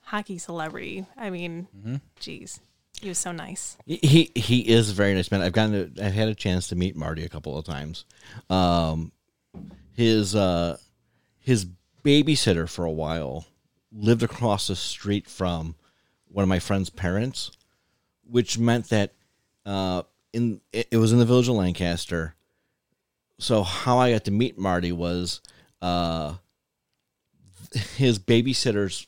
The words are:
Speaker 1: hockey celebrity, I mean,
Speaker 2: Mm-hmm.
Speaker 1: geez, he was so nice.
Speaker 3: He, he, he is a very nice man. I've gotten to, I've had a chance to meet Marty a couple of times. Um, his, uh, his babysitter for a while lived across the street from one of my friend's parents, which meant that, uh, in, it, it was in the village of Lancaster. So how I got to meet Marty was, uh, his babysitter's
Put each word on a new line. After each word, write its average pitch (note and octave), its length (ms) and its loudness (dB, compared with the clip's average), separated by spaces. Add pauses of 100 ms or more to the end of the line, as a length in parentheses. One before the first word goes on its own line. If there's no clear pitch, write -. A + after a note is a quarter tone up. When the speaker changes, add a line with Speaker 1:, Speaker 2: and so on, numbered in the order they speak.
Speaker 1:
hockey G#3 360 -10
celebrity, E3+ 640 -10 (140)
I G#3+ 140 -10
mean, F3 440 -10
Speaker 2:
Mm-hmm. A2 200 -8 (240)
Speaker 1:
geez, - 400 -16 (420)
he G3+ 80 -10
was F3 80 -6
so F3+ 140 -4
nice. E3+ 440 -12 (120)
Speaker 3:
He, D#3+ 160 -6
he, D#3 320 6
he A#2 240 2 (100)
is A2+ 220 6
a - 20 -6
very G2+ 220 4
nice F2+ 160 0
man. G2 100 0
I've F2 100 0
gotten G2+ 440 0
to, G2+ 100 -6
I've G2 80 0
had A2 160 0
a G#2+ 60 -4
chance F#2+ 320 -2
to - 80 -6
meet F2+ 200 -2
Marty D#2+ 280 -6
a D2+ 60 -8
couple D2 280 -10
of D#2 80 -10
times. D2+ 400 -10 (460)
Um, E2+ 600 2 (840)
his, A2 420 2
uh, F2 420 2 (600)
his A2+ 260 0 (380)
babysitter C#3 680 4
for F2 160 -6
a E2 60 -2
while D#2 560 -6 (440)
lived A2+ 300 2
across A2 460 0
the F#2+ 80 -2
street - 520 -4
from E2+ 460 -4 (540)
one G2+ 160 -2
of F#2 60 4
my F#2 100 4
friend's G2 320 -2
parents, G2+ 580 -4 (760)
which A#2+ 300 0
meant A#2 320 2
that, G#2 240 2 (540)
uh, F#2 340 -2 (320)
in, A2+ 260 -2 (140)
it, A2+ 160 -4
it A#2 80 2
was A2+ 160 6
in A#2+ 60 8
the A#2 60 8
village B2 220 4
of B2+ 60 0
Lancaster. F2 800 -2 (1040)
So A2 240 2
how A#2+ 380 0
I B2 140 4
got G#2+ 120 -2
to G2+ 60 -2
meet A2+ 260 0
Marty F2+ 340 0
was, F2 500 -4 (400)
uh, E2+ 520 -2 (1600)
his B2 200 4
babysitter's A2+ 920 0